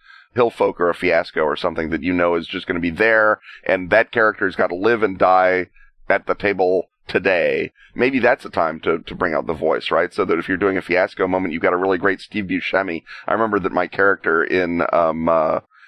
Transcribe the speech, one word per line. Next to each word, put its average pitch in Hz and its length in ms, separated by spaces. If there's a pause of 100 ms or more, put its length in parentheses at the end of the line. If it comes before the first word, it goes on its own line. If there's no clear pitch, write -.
(360)
Hillfolk 107 440
or 87 100
a 85 40
Fiasco 85 460
or 76 160
something 80 340
that 76 120
you 87 100
know 87 220
is 85 120
just 92 200
gonna 87 140
be 85 100
there, 107 500 (240)
and 92 260
that 110 220
character's 107 440
gotta 90 180
live 104 280
and 95 160
die 92 500 (400)
at 98 180
the 90 80
table 92 520 (220)
today. 85 640 (220)
Maybe 131 240
that's 120 260
a 95 60
time 80 300
to, 85 180
to - 160
bring 87 200
out 71 120
the 82 80
voice, 78 360
right? 85 220
So 101 120
that 90 140
if 87 100
you're 95 80
doing 95 200
a 87 60
Fiasco 92 440
moment, 92 260
you've 82 100
got 92 100
a 90 60
really 95 200
great 95 220
Steve 104 260
Buscemi. 90 560 (240)
I - 60
remember 104 280
that 90 120
my 90 140
character 87 580
in, 85 380 (100)
um, 82 360
uh, 82 320 (280)